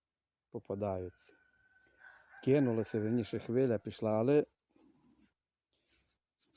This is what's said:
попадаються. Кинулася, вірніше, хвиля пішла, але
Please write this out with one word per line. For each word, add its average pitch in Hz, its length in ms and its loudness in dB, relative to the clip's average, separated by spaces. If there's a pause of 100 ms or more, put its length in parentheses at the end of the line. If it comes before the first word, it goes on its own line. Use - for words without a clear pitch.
(520)
попадаються. 98 800 -8 (1120)
Кинулася, 120 560 2
вірніше, 110 400 -2
хвиля 120 380 0
пішла, 107 340 -4
але 123 340 4 (2000)